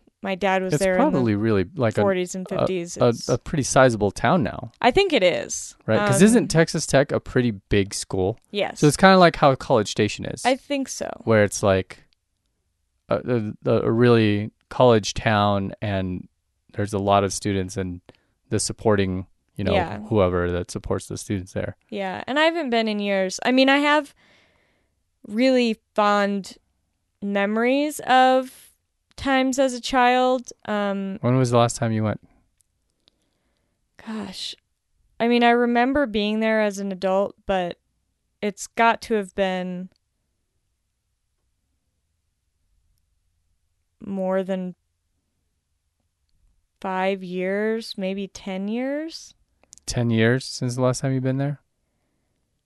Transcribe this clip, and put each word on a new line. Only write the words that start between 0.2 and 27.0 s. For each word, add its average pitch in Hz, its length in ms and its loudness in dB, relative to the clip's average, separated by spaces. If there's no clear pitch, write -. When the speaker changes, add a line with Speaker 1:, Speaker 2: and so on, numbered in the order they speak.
Speaker 1:
my 190 140 -6
dad 190 280 0
was 185 100 -2
Speaker 2:
It's 151 100 0
Speaker 1:
there 190 100 2
in 185 120 2
the 302 60 2
Speaker 2:
probably 120 240 2
really, 101 300 0
like, 120 220 0
a, - 40 2
Speaker 1:
forties 180 340 -2
and 185 160 -8
Speaker 2:
a, 196 80 -4
Speaker 1:
fifties. 175 380 -4
Speaker 2:
a, 123 120 4
Speaker 1:
It's 117 200 -4
Speaker 2:
a 127 80 2
pretty - 260 -4
sizable 113 480 4
town 156 320 0
now. - 280 -8
Speaker 1:
I 240 100 4
think 381 220 2
it 233 100 2
is. - 520 -2
Speaker 2:
Right? 110 220 2
'Cause 101 140 4
Speaker 1:
Um, 190 40 10
Speaker 2:
isn't 220 220 4
Texas 165 400 0
Tech 139 240 2
a 120 80 0
pretty 123 320 0
big 101 420 -2
school? 95 460 -4
Speaker 1:
Yes. - 300 -4
Speaker 2:
So 151 80 4
it's 147 100 4
kinda 190 220 8
like 170 160 6
how 143 200 4
College 113 360 0
Station - 340 -2
is. - 200 -10
Speaker 1:
I 254 100 2
think 269 340 -6
so. - 200 -10
Speaker 2:
Where 110 180 4
it's, - 180 -2
like, 95 440 0
a, 110 420 -2
a, 127 60 0
a 113 200 2
really 113 600 4
college 117 440 4
town, 101 680 0
and 95 460 -4
there's 104 200 -4
a 101 60 -2
lot 101 240 4
of 95 80 0
students 95 460 -4
and 90 240 -6
the 110 100 0
supporting, 98 680 0
you - 80 -6
know, 95 120 0
Speaker 1:
Yeah. 170 320 -2
Speaker 2:
whoever 90 440 2
that 87 200 -6
supports 101 360 -6
the 101 120 -10
students 95 340 -8
there. 98 240 -8
Speaker 1:
Yeah, 196 360 -8
and 277 140 -4
I 311 60 4
haven't 330 260 -2
been 226 160 0
in 214 120 -4
years. 196 460 -2
I 247 60 0
mean, 262 180 6
I 277 80 4
have 294 380 0
really 240 500 2
fond 202 640 0